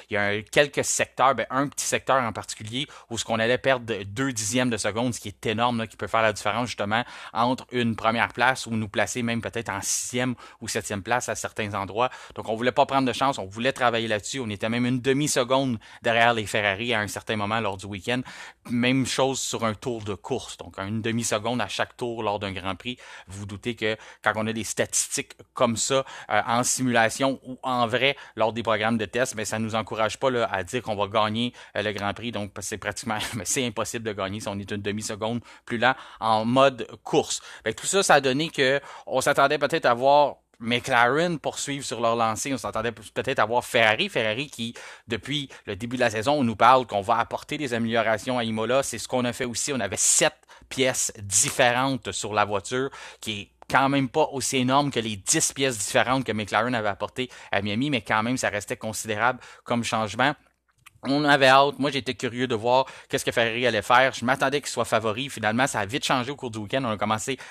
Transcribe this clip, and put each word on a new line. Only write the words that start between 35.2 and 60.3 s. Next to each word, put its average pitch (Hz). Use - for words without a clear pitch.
plus 117
lent 123
en 110
mode 127
course. -
Ben, 110
tout -
ça, 196
ça 180
a 143
donné 139
que 139
on 131
s'attendait 143
peut-être 156
à 123
voir 139
McLaren 123
poursuivre 139
sur 117
leur 117
lancée. 113
On 123
s'attendait 110
p-, 110
peut-être 131
à 110
voir 120
Ferrari. 117
Ferrari 120
qui, 117
depuis 135
le 104
début 120
de 123
la 120
saison, 110
on 147
nous 113
parle 123
qu'on 101
va 113
apporter 117
des 131
améliorations 113
à 117
Imola. 113
C'est 120
ce -
qu'on 123
a 120
fait 131
aussi. 123
On 127
avait 101
sept -
pièces -
différentes 123
sur 104
la 104
voiture, 127
qui 104
est 95
quand 135
même 139
pas 156
aussi 135
énorme 135
que 127
les 110
dix 156
pièces 131
différentes 120
que 113
McLaren 107
avait 107
apportées 123
à 101
Miami, 107
mais 127
quand 110
même, 123
ça 113
restait 104
considérable 110
comme 120
changement. 113